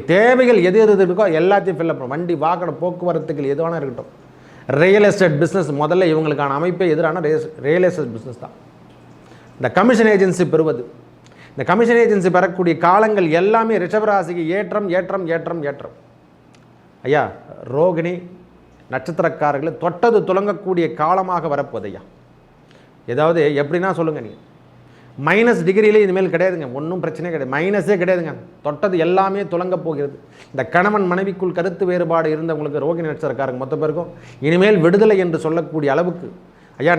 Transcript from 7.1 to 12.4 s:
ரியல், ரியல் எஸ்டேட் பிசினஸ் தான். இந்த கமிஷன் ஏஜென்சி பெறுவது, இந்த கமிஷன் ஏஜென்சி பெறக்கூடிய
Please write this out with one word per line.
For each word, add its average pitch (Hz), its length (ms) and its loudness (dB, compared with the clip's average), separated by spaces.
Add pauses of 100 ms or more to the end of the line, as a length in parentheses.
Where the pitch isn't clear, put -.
ரியல், 156 200 0 (200)
ரியல் 175 240 2
எஸ்டேட் 147 260 -4
பிசினஸ் 113 280 -14
தான். - 120 -18 (1040)
இந்த 123 200 -2
கமிஷன் 220 360 4
ஏஜென்சி 185 400 2
பெறுவது, 156 280 0 (720)
இந்த 135 160 -8
கமிஷன் 233 320 4
ஏஜென்சி 202 360 2
பெறக்கூடிய 180 360 2 (140)